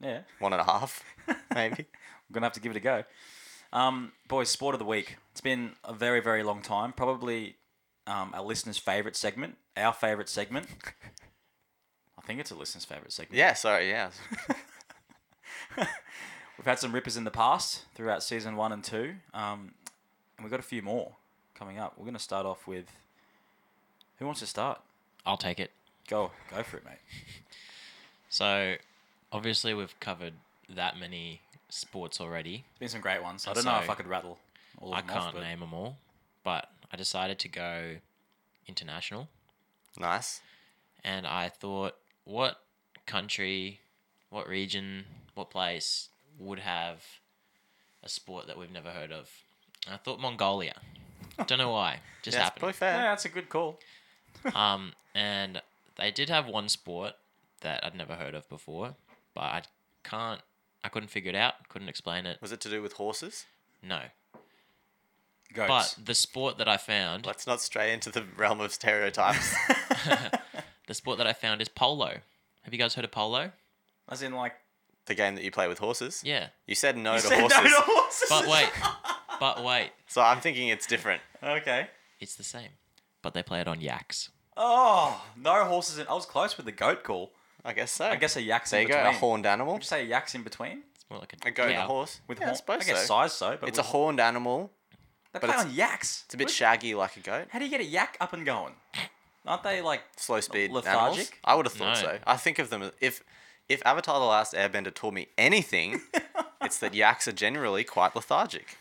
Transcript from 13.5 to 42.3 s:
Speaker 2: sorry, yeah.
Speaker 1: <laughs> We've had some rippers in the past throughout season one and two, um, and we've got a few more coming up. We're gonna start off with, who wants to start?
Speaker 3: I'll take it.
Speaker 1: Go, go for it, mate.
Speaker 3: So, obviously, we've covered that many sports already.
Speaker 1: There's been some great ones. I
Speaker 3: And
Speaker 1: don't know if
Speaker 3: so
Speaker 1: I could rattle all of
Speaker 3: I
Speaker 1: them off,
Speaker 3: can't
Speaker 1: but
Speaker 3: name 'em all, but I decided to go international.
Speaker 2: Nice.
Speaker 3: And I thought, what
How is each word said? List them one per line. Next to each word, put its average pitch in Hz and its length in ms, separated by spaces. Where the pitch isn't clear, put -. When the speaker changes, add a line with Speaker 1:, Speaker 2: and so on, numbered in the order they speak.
Speaker 2:
sorry, 95 360
yeah. 101 200
Speaker 1:
<laughs> - 1300
We've - 880
had 127 140
some 120 140
rippers 120 240
in 117 80
the 107 60
past 123 540
throughout 107 280
season 110 340
one 107 160
and 104 100
two, 123 340
um, 104 380
and 113 80
we've 107 60
got 127 100
a 123 40
few 120 180
more 107 300
coming 98 240
up. 107 200
We're 104 80
gonna 120 120
start 98 280
off 92 200
with, 90 200
who 131 60
wants 143 160
to 110 60
start? 123 340
Speaker 3:
I'll 98 100
take 90 240
it. 92 100
Speaker 1:
Go, 104 220
go 101 120
for - 160
it, - 80
mate. - 120
Speaker 3:
So, 98 460
obviously, 110 420
we've 101 260
covered 87 320
that 90 280
many 87 440
sports - 520
already. 85 440
Speaker 1:
There's 120 140
been 117 40
some 107 60
great 95 200
ones. 90 240
I 101 40
Speaker 3:
And 104 60
Speaker 1:
don't 120 100
know 120 140
if 87 60
Speaker 3:
so 107 60
Speaker 1:
I - 20
could 98 120
rattle 90 320
all 92 120
of 90 60
Speaker 3:
I - 40
Speaker 1:
them 90 80
off, 92 140
Speaker 3:
can't 85 100
Speaker 1:
but 87 80
Speaker 3:
name 85 200
'em 82 120
all, 110 220
but 85 280
I 95 60
decided 92 440
to - 80
go 85 480
international. - 600
Speaker 2:
Nice. 87 420
Speaker 3:
And 95 220
I 87 240
thought, 98 460
what 123 380